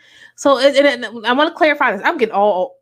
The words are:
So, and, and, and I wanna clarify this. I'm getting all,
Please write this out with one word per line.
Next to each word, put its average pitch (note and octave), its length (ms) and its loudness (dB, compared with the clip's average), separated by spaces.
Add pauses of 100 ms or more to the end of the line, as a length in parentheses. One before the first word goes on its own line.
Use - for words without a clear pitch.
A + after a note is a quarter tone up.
(360)
So, C4+ 220 0
and, C4+ 180 2
and, C4 300 2
and G#3+ 200 -12
I A#3+ 80 0
wanna D#4 200 0
clarify D4 400 0
this. G3 100 -8
I'm D#4 140 -2
getting G3+ 180 -2
all, F#3+ 460 0